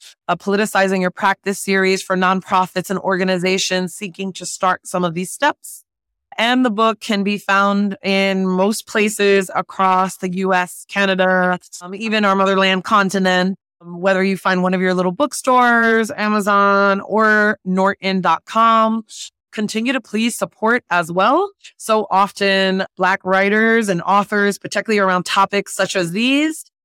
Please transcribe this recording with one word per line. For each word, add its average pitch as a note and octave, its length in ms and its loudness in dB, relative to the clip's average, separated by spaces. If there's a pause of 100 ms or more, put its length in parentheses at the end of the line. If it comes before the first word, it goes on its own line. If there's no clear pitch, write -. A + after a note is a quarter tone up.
(280)
a F3 80 0
Politicizing G3 640 0
Your F3+ 100 0
Practice G3 480 -4
series F#3+ 440 0
for F#3+ 120 -4
nonprofits F#3 760 0
and F#3+ 80 -2
organizations F#3 960 -2
seeking F#3+ 400 -10
to - 100 -14
start - 420 -2
some F3+ 160 -4
of F3 120 -2
these F#3 180 -6
steps. - 500 -6 (540)
And B3 280 2
the B3 60 2
book A3 300 0
can G3+ 240 -2
be G#3 120 0
found G3+ 680 0
in G3 420 0
most F#3 400 0
places G3+ 720 0
across F#3 600 0
the F#3 180 -6
U F#3+ 180 0
S, F3+ 340 -4
Canada, F#3 720 2 (240)
um, F3+ 140 -12
even G#3+ 280 -2
our F#3+ 120 4
motherland F#3+ 480 2
continent. F#3+ 720 2 (240)
Um, F3 200 -16
whether F#3+ 220 2
you F#3+ 140 0
find F#3 260 0
one F#3 120 0
of F3+ 60 -2
your F#3 140 0
little F3+ 160 0
bookstores, A#3 1000 0
Amazon, G3+ 880 2
or G#3+ 640 2
norton F#3+ 560 -2
dot E3+ 240 0
com, A3+ 600 2 (460)
continue A3 420 -4
to B3+ 80 -2
please A3+ 360 -4
support A3+ 540 -2
as F3 200 0
well. B3+ 400 0 (260)
So A3 320 -2
often, F#3+ 760 0 (120)
Black F#3 280 0
writers G#3 640 2
and F3 140 0
authors, G3+ 560 0
particularly G3+ 420 -2
around F#3 240 0
topics G3 500 -2
such F#3+ 220 -4
as F3 160 -2
these, C#4 520 -2 (200)